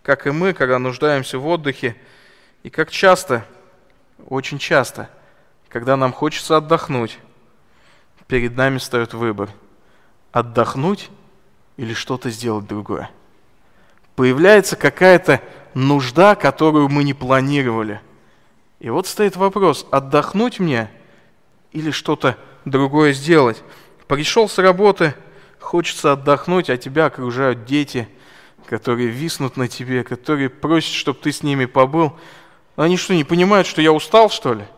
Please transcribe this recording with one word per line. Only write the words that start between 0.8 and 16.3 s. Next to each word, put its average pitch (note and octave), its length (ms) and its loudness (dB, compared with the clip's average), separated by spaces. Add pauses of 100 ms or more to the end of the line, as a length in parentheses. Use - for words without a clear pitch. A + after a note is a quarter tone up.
в C#3+ 80 -8
отдыхе, C#3+ 480 -4 (680)
и - 60 -14
как D#3 200 -4
часто, F3+ 560 2 (840)
очень C3+ 300 -8
часто, C3+ 500 -2 (640)
когда A#2+ 260 -2
нам C3 160 0
хочется D#3 460 -2
отдохнуть, D3 640 -2 (1080)
перед A#2+ 280 -2
нами C3 240 0
встаёт A#2 340 -4
выбор: G#2+ 360 -6 (800)
отдохнуть B2+ 800 -2 (680)
или A2+ 160 -8
что-то B2+ 360 -6
сделать A2 380 -6
другое. G#2 420 -8 (1040)
Появляется E3 600 4
какая-то F3 680 4 (320)
нужда, C#3+ 640 4